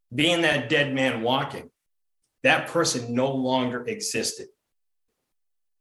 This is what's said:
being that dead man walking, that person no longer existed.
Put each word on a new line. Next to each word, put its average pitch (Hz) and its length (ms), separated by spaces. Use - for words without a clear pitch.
being 165 300
that 147 260
dead 143 260
man 127 280
walking, 131 480
that 151 260
person 123 460
no 131 160
longer 127 540
existed. - 640